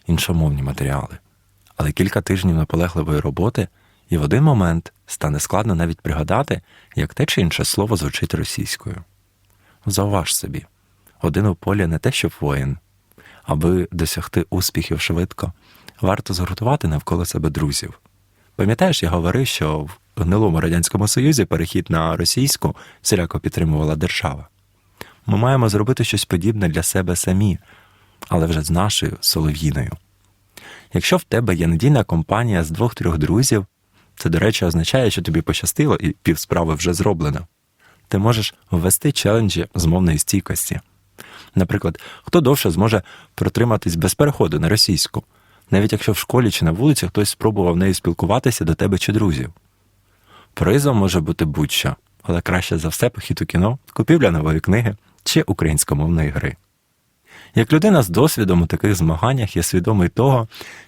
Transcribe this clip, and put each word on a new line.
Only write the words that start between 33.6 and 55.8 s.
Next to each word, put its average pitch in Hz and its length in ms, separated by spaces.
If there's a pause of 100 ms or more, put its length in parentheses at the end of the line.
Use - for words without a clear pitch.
це, - 140
до 165 100
речі, 185 260
означає, 90 460
що 98 100
тобі 82 200
пощастило - 540
і 80 140
півсправи 80 640
вже 85 180
зроблено. 80 540 (600)
Ти 104 100
можеш 110 380 (160)
ввести 92 400
челенджі 101 640
з 87 100
мовної 85 340
стійкості. - 600 (760)
Наприклад, 90 440 (240)
хто - 180
довше 127 300
зможе 101 300 (340)
протриматись 110 600
без 82 180
переходу 95 460
на 80 100
російську, - 540 (480)
навіть 101 200
якщо 107 200
в 98 60
школі 123 340
чи - 140
на 80 60
вулиці 120 360
хтось 104 220
спробував 98 480
нею 92 160
спілкуватися 95 720
до 80 100
тебе 98 220
чи - 140
друзів. 82 420 (1000)
Призом 127 440
може 92 220
бути 82 260
будь-що, - 500 (280)
але 85 180
краще 87 360
за 80 120
все 120 200
похід - 320
у 82 40
кіно, 101 340 (140)
купівля 131 380
нової 78 280
книги 104 360 (280)
чи - 180
українськомовної 78 880